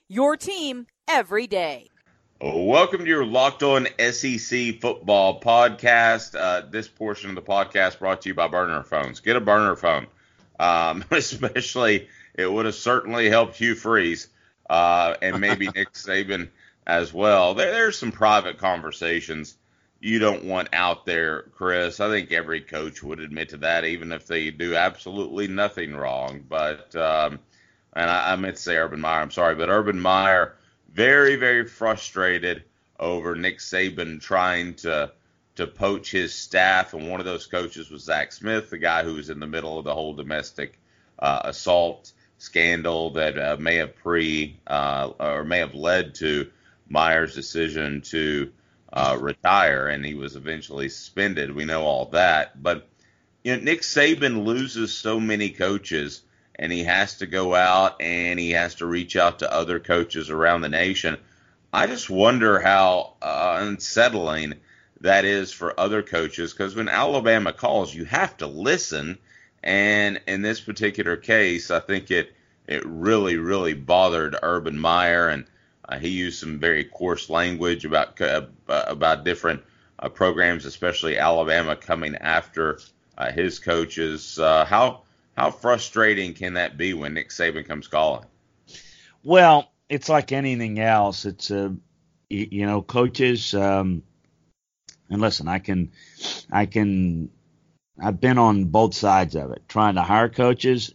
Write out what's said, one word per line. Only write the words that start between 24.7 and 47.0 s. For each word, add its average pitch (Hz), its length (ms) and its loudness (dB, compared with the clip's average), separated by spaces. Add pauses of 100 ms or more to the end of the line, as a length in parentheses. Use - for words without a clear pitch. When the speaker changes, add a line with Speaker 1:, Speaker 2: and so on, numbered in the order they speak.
Speaker 2:
absolutely 92 720 -4
nothing 95 480 -4
wrong. 67 520 -6
But, 76 480 -6
um, 78 440 0 (540)
and 85 160 -2
I, 87 240 0
I - 20 0
meant 92 220 -8
to - 40 -16
say 87 160 -2
Urban 78 240 -4
Meyer, 80 200 0
I'm 73 100 -6
sorry, 82 240 2
but 82 140 -2
Urban 101 300 0
Meyer, 92 560 2 (360)
very, 139 440 6
very 123 320 0
frustrated 92 960 -2 (360)
over 85 360 -4
Nick 87 220 -6
Saban 85 640 -6
trying 90 540 -2
to, 78 360 -4 (460)
to 110 80 -4
poach - 460 -4
his 92 240 -2
staff, 92 580 0
and 80 160 -10
one 92 100 -8
of 90 60 -8
those 90 220 -8
coaches 82 420 -8
was 73 140 -18
Zach 76 280 -4
Smith, 107 380 -6
the 87 80 -12
guy 82 260 0
who 82 120 -6
was 76 160 -12
in 73 80 -10
the 76 80 -10
middle 78 320 -8
of 73 60 -12
the 73 80 -4
whole 78 200 -6
domestic, 73 680 -10 (380)
uh, 69 280 0
assault 87 680 0 (260)
scandal 82 760 0
that, 76 280 -2
uh, 73 200 -2
may 82 180 0
have 78 180 -4
pre-, 78 720 -2
uh, 71 420 -2 (100)
or 73 240 -4
may 85 140 -2
have 76 160 -4
led 78 420 -2
to 73 360 -4 (360)
Meyer's 80 460 0